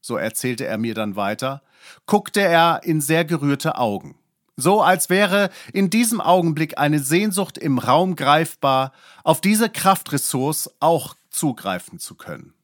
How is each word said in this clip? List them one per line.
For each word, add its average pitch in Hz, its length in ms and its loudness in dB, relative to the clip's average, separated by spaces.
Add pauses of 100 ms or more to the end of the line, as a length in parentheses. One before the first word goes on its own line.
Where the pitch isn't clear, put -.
so - 160 -8
erzählte 113 500 -6
er 110 120 -6
mir 113 160 -4
dann 104 200 -6
weiter, 110 480 -6 (440)
guckte 208 340 2
er 170 440 4
in 156 160 0
sehr 160 240 2
gerührte 143 520 -2
Augen. 104 400 -4 (420)
So 196 240 4
als 180 280 2
wäre 196 400 2 (220)
in 196 180 0
diesem 226 300 0
Augenblick 165 580 0
eine 147 220 2
Sehnsucht 180 580 -2
im 135 200 -2
Raum 160 380 2
greifbar, 139 760 0 (320)
auf 160 160 2
diese 214 280 2
Kraftressource 151 1040 -2 (100)
auch 156 360 0 (120)
zugreifen 101 680 -6
zu - 160 -16
können. - 500 -18